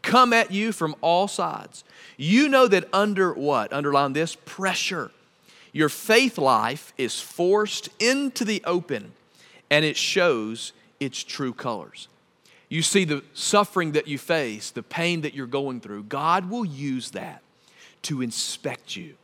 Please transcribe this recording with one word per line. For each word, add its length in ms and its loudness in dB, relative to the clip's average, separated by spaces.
"come 320 6
at 160 4
you 220 -2
from 300 -2
all 260 2
sides. 560 -6
You 320 4
know 180 8
that 240 4
under" 400 2
what? 400 0
Underline 420 2
this, 220 -2
"pressure. 680 -4
Your 160 2
faith 480 2
life 600 0
is 220 -4
forced 720 0
into 460 0
the 180 -2
open, 480 -4
and 140 4
it 140 -2
shows 760 0
its 200 -6
true 300 -8
colors." 560 -10
You 120 -2
see, 220 2
the 300 -2
suffering 580 2
that 160 0
you 100 -6
face, 540 -4
the 100 -10
pain 380 -2
that 140 -6
you're 140 -10
going 340 -4
through, 220 -12
God 460 -2
will 140 -4
use 480 -6
that 300 -12
to 180 -4
inspect 760 -8
you. 280 -14